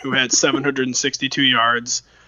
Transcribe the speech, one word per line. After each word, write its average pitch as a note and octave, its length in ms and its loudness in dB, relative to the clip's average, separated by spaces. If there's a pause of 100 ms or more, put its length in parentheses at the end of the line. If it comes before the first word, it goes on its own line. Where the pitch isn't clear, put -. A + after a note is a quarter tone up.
who C3 120 -6
had B2+ 180 0
<laughs> - 0 -
seven C#3+ 320 2
hundred C3+ 240 0
and B2 80 -6
sixty-two C3+ 480 -2
yards A#2 580 2 (260)